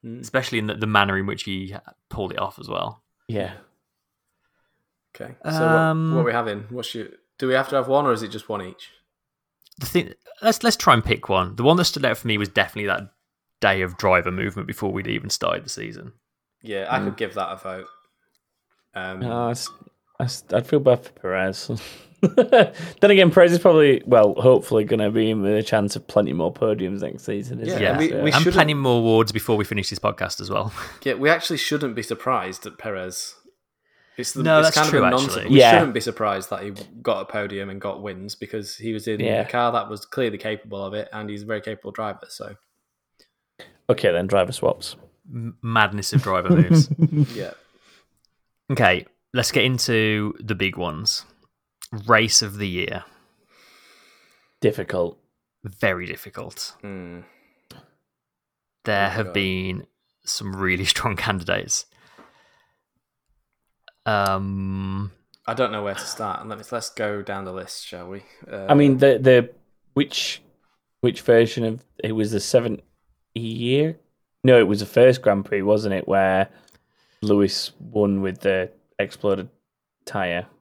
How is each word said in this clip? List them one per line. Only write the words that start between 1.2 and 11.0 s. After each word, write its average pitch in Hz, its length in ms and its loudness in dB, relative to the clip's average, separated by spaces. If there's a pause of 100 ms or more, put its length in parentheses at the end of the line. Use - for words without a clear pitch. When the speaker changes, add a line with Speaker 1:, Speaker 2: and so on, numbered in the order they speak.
Speaker 2:
which 104 180 -8
he 95 300 -10 (360)
pulled 98 220 -8
it - 60 -8
off 98 200 -8
as - 100 -18
well. - 340 -8 (260)
Speaker 3:
Yeah. 95 240 -6 (1600)
Speaker 1:
Okay. - 200 -16 (100)
So 156 60 -6 (180)
Speaker 2:
Um, 160 420 2
Speaker 1:
what, 160 60 0
what 165 60 2
are - 40 0
we 117 60 0
having? 107 380 -4
What's 123 240 -10
your, 110 140 -10 (300)
do 135 100 -4
we 127 60 2
have 131 160 0
to 143 60 -2
have 127 120 0
one, 143 180 2
or 127 60 2
is 110 100 -2
it 107 60 -10
just 104 200 -14
one 104 140 -6
each? - 280 -16 (880)
Speaker 2:
The 127 80 -10
thing, - 260 -2 (300)
let's, 220 200 0
let's 233 140 2
try - 180 2
and 113 100 0